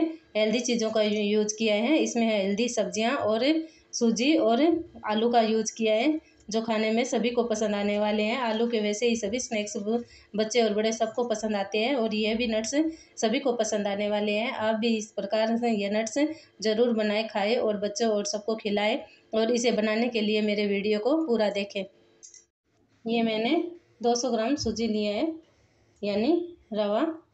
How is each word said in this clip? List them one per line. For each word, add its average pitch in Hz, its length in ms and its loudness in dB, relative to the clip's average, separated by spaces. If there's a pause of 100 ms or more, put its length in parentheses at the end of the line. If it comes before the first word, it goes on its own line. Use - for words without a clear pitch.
(360)
हेल्दी 214 260 2
चीज़ों 220 300 0
का 220 100 2
यू-, 214 220 0
यूज़ 208 320 0
किया 220 200 2
है, 254 220 2
इसमें 226 300 0
हेल्दी 202 420 0
सब्जियाँ 220 480 -2
और 220 280 0 (480)
सूजी 240 440 2
और 233 240 4 (440)
आलू 220 240 0
का 233 120 6
यूज़ 220 340 0
किया 214 180 2
है, 294 260 2 (300)
जो 220 120 0
खाने 220 300 0
में 226 140 2
सभी 240 260 0
को 240 140 0
पसंद 220 300 -2
आने 208 240 0
वाले 214 240 0
हैं। 226 160 -2
आलू 220 280 0
के 233 140 0
वैसे 208 260 0
ही 233 100 2
सभी 214 220 -4
स्नैक्स 214 380 -6
ब-, 220 260 -2 (300)
बच्चे 214 280 0
और 214 120 2
बड़े 214 200 2
सबको 226 320 -2
पसंद 214 300 -2
आते 196 220 -4
हैं 233 180 0
और 226 200 0
ये 214 200 0
भी 233 140 0
नट्स 220 260 -2 (420)
सभी 233 220 0
को 269 160 0
पसंद 214 320 -2
आने 202 220 -2
वाले 208 240 0
हैं। 233 180 -2
आप 220 260 -2
भी 226 200 0
इस 214 160 -8
प्रकार 220 440 0
से 233 160 0
ये 202 180 -2
नट्स 220 260 -2 (440)
ज़रूर 220 320 2
बनाएं, 214 340 0
खाएं 214 300 0
और 214 220 0
बच्चों 208 300 -2
और 208 160 0
सबको 214 320 -4
खिलाएं 214 400 0 (360)
और 220 180 2
इसे 233 220 2
बनाने 214 360 0
के 226 120 -2
लिए 214 200 2
मेरे 208 260 0
वीडियो 202 320 0
को 247 180 2
पूरा 233 340 2
देखें। 202 320 -4 (1200)
ये 226 180 0
मैंने 220 280 0 (520)
दो 240 120 4
सौ 240 160 -2
ग्राम 226 260 0
सूजी 226 300 -2
लिया 208 240 0
है, 247 160 -2 (760)
यानी 220 560 0 (160)
रवा। 208 320 0 (280)